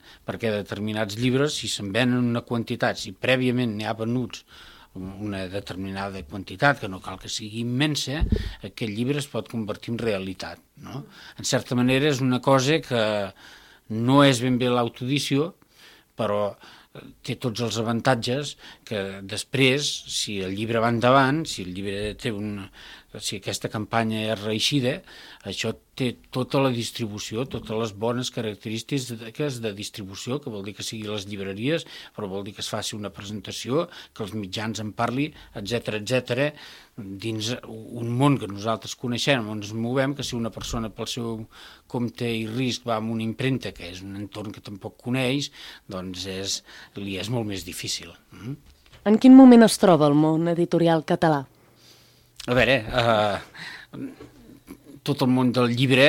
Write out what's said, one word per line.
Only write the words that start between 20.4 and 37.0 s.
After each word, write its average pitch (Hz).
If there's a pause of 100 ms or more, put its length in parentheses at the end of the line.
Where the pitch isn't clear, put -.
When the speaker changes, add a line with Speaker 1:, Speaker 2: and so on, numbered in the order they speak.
Speaker 1:
el 95
llibre 113
va 117
endavant, 131
si -
el 90
llibre 101
té 123
un, 101 (500)
si 107
aquesta -
campanya 110
és 104
reeixida, 123 (460)
això 101 (240)
té 127 (200)
tota 131
la 135
distribució, 110
totes 113
les 110
bones 120
característiques 117
de 110
distribució, 101
que 143
vol 101
dir 101
que 104
sigui 107
les 104
llibreries, 104 (280)
però 107
vol 98
dir 104
que -
es -
faci 107
una 104
presentació, 110 (260)
que -
els 98
mitjans 107
en 107
parli, 123 (240)
etcètera, 107
etcètera, 123 (480)
dins 107 (100)